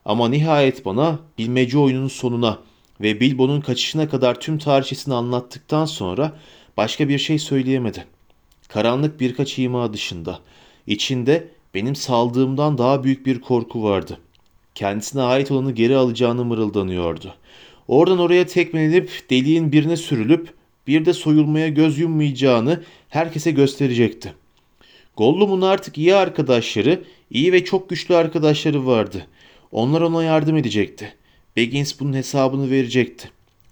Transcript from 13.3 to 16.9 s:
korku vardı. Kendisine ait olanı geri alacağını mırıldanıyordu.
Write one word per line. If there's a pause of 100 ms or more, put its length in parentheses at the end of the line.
korku
vardı. (560)
Kendisine
ait
olanı
geri
alacağını
mırıldanıyordu. (540)